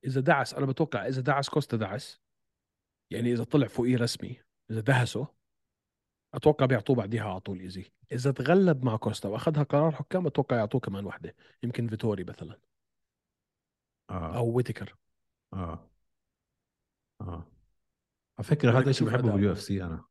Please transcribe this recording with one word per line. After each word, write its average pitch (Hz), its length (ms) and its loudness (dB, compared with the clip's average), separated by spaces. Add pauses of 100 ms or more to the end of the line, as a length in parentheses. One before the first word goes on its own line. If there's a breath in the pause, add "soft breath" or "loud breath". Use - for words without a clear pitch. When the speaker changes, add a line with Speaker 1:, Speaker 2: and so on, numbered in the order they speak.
Speaker 1:
إذا 135 160 0
دعس، 139 340 2
أنا 139 120 -2
بتوقع 131 400 -2
إذا 131 140 -4
دعس 139 280 0
كوستا، 139 280 -2
دعس. 107 440 -6 (880)
يعني 120 220 0
إذا 117 120 0
طلع 135 220 2
فوقيه 123 300 2
رسمي، 120 440 -4 (300)
إذا 110 100 -4
دهسه، 123 460 0 (1080)
أتوقع 139 320 4
بيعطوه 127 300 2
بعديها 107 340 -2
على 95 100 -6
طول 95 200 -8
إيزي. 92 320 -12 (200)
إذا 123 180 0
تغلب 156 540 4
مع 110 120 2
كوستا 104 320 -4
وأخذها 147 340 0
قرار 151 300 2
حكام، 180 340 -4
أتوقع - 300 0
يعطوه 120 240 0
كمان 98 240 -6
واحدة. - 320 -12 (260 soft breath)
يمكن 117 260 -4
فيتوري 104 360 -4
مثلًا. 85 340 -14 (1500)
Speaker 2:
آه. 87 260 -6
Speaker 1:
أو 117 140 0
ويتكر. 117 460 -4 (560)
Speaker 2:
آه. 85 380 -8 (1300)
آه. 85 320 -10 (840)
على 101 60 -6
فكرة، 139 260 4
Speaker 1:
بدك 127 120 6
Speaker 2:
هذا 135 80 2
إشي 131 80 2
Speaker 1:
تشوف 113 100 2
Speaker 2:
بحبه 123 120 0
Speaker 1:
أداؤه. 110 140 2
Speaker 2:
باليو 98 180 4
اف 95 80 -4
سي 95 240 -4
أنا. 82 260 -8